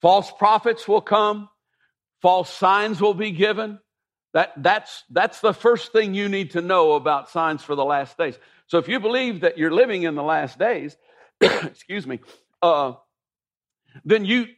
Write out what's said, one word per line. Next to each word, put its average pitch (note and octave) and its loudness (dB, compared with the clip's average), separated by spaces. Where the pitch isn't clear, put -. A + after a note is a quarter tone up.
False F#3 4
prophets A3 0
will G#3 2
come. G#3 -2
False F3+ 2
signs G3 0
will G#3 2
be G#3 -6
given." G#3 -2
That, E3+ 0
that's, F#3 -2
that's - -2
the G#3+ 2
first - 0
thing G#3+ 0
you G3+ -4
need G3 -6
to E3+ -4
know F3 2
about C#3+ -2
signs D#3+ -4
for D3 -6
the C#3 -2
last C#3 -2
days. D#3 -4
So E3+ 0
if E3+ 0
you A3 -2
believe A#3 -2
that E3+ 0
you're D#3+ -2
living F#3+ 2
in D#3+ -4
the C#3+ -6
last D3 -4
days, F3 -4
<coughs> - -6
excuse - -2
me, B2+ -8
uh, C#3+ 2
then G#3 2
you A3+ 0